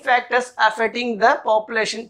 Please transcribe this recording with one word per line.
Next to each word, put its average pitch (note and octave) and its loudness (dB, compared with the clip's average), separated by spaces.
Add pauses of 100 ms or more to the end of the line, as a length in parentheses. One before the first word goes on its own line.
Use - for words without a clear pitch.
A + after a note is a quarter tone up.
factors B3 0 (200)
affecting A3+ -2 (140)
the A#3 6 (180)
population G#3+ 0